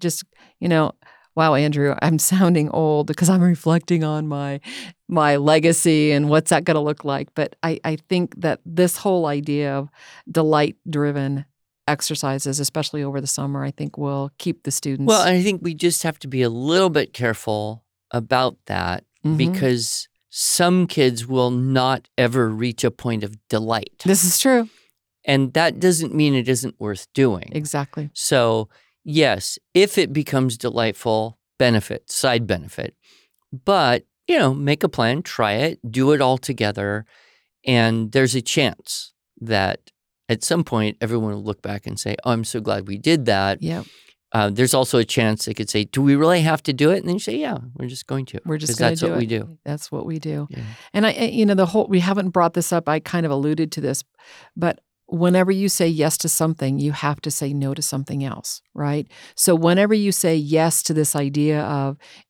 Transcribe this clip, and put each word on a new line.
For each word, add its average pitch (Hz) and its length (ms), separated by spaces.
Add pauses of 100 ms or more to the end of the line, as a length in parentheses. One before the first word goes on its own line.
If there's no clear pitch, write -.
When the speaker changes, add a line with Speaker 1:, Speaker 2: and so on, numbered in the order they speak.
Speaker 1:
just, 170 240 (340)
you 180 100
know, 160 240 (420)
wow, 160 200
Andrew, 143 460
I'm 160 180
<laughs> - 160
sounding 175 360
old 151 380
because 160 200
I'm 185 140
reflecting 170 640
on 151 220
my, 143 340 (460)
my 147 300
legacy 156 760
and 147 180
what's 160 180
that 170 160
gonna 156 160
look 147 240
like. 143 300
But - 280
I, 165 220
I 160 120 (120)
think 180 320
that 160 240
this 175 320
whole 180 300
idea 147 480
of 139 160 (600)
delight-driven 143 920 (440)
exercises, 143 720
especially 147 460
over 139 160
the 139 60
summer, 139 380
I 139 60
think 143 280
will 139 400
keep - 260
the 135 80
students 139 360
Speaker 2:
Well, 214 140
and 180 140
I 180 60
think 190 200
we 170 120
just 170 280
have 160 180
to 143 80
be 127 140
a 120 60
little 160 420
bit 147 220
careful 110 720 (260)
about 123 460 (100)
that 90 380 (200)
Speaker 1:
Mm-hmm. 156 120
Speaker 2:
because 139 680 (240)
some 175 560
kids 123 400
will 127 240
not 131 640
ever 123 320
reach 113 360
a 120 80
point 113 320
of 104 100 (140)
delight. 110 560
Speaker 1:
This 190 200
is 175 140
true. 240 300 (560)
Speaker 2:
And 135 300
that 160 260
doesn't 165 340
mean 151 200
it 123 140
isn't 123 300
worth 104 340
doing. 120 400
Speaker 1:
Exactly. 147 600
Speaker 2:
So, 113 540 (360)
yes, 143 540 (160)
if 202 240
it 151 140
becomes 131 440
delightful, 113 840 (200)
benefit, 117 520
side 120 360
benefit. - 480 (680)
But, 151 400 (240)
you 349 100
know, 135 160
make 143 300
a 180 40
plan, 127 340
try 107 320
it, 147 260 (100)
do 131 220
it 143 80
all 127 180
together. 104 640 (600)
And 113 480
there's 131 240
a 117 60
chance - 720 (280)
that 101 500 (380)
at 113 160
some 170 180
point, 107 380
everyone 110 340
will 101 100
look 104 180
back 101 240
and 104 120
say, 104 160 (100)
"Oh, 123 80
I'm 113 120
so 117 160
glad 104 280
we 101 100
did 151 280
that." 98 360
Speaker 1:
Yep. 95 240 (460)
Speaker 2:
Uh, 104 180
there's 123 240
also 131 240
a 113 60
chance 110 400
they 113 100
could 107 160
say, 104 140
"Do 135 180
we 139 140
really 165 240
have 160 240
to 147 80
do 147 180
it?" - 80
And - 80
then 175 80
you 202 60
say, 220 160
"Yeah, 294 220 (180)
we're 127 100
just 131 220
going 135 180
to, - 180
Speaker 1:
We're 156 140
just 151 140
Speaker 2:
'cause 113 80
Speaker 1:
gonna 120 100
Speaker 2:
that's 160 120
Speaker 1:
do - 80
Speaker 2:
what - 60
Speaker 1:
it. - 40
Speaker 2:
we 117 60
do." 113 380
Speaker 1:
That's 147 280
what 147 120
we 160 140
do. 147 320
Speaker 2:
Yeah. 127 140 (280)
Speaker 1:
And 214 140
I, 214 60
I, - 140
you 226 200
know, 202 80
the 190 120
whole, 208 200
we 190 140
haven't 185 300
brought 170 240
this 175 180
up. 170 160
I 156 100
kind 165 260
of 151 60
alluded 151 420
to 156 80
this, 135 220 (540)
but 170 240 (260)
whenever 180 460
you 190 160
say 180 180
yes 156 320
to 165 100
something, 143 520
you 143 100
have 147 300
to 151 100
say 143 220
no 139 200
to 143 80
something 139 440
else, - 360 (140)
right? 147 320 (300)
So - 180
whenever 180 400
you 208 160
say 170 240
yes 156 480
to 165 100
this 151 220
idea 147 480
of 139 340 (340)